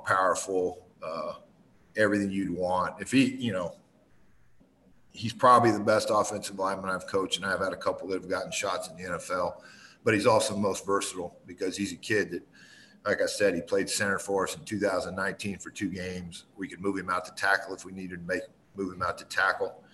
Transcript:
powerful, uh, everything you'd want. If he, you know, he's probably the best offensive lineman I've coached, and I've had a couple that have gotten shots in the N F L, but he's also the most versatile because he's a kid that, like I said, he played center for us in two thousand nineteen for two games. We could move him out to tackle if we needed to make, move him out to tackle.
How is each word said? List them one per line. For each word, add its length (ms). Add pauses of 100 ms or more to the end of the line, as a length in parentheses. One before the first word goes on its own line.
powerful, 840 (160)
uh, 300 (640)
everything 340
you'd 240
want. 440
If 120
he, 240
you 160
know, 240 (1400)
he's 220
probably 380
the 80
best 320
offensive 460
lineman 320
I've 180
coached, 300
and 80
I've 140
had 140
a 40
couple 300
that 140
have 80
gotten 220
shots 360
in 80
the 80
N 100
F 160
L, 320 (420)
but 100
he's 120
also 280
the 80
most 240
versatile 500 (100)
because 300
he's 160
a 60
kid 340
that, 160 (580)
like 160
I 40
said, 280
he 80
played 280
center 280
for 280
us 100
in 80
two 160
thousand 360
nineteen 420
for 140
two 180
games. 560 (100)
We 120
could 120
move 180
him 120
out 160
to 100
tackle 400
if 100
we 60
needed 300
to 120
make, 100 (320)
move 180
him 80
out 160
to 80
tackle. 580 (100)